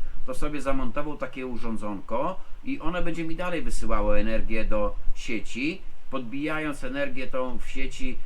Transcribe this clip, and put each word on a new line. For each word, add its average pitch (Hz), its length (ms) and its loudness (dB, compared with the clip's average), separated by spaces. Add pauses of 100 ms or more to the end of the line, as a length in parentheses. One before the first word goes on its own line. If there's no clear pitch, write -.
(260)
to 131 80 0
sobie 147 280 0
zamontował 135 560 0
takie 127 300 -10
urządzonko 117 920 -4 (240)
i 135 160 -6
one 170 220 -2
będzie 165 220 0
mi 165 120 0
dalej 175 260 -2
wysyłało 107 580 4
energię 110 460 4
do 107 300 2 (200)
sieci, - 640 -4 (280)
podbijając 143 760 -6
energię 135 440 -2
tą 127 300 0
w - 100 0
sieci - 580 2